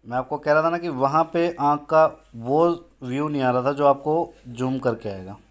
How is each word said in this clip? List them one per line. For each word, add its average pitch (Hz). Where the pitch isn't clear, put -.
मैं 117
आपको 139
कह 151
रहा 156
था 165
ना 170
कि 170
वहाँ 139
पे 170
आंख 143
का 160
वो 131
view 135
नहीं 147
आ 127
रहा 123
था 139
जो 143
आपको 151
zoom 127
करके 113
आएगा। 95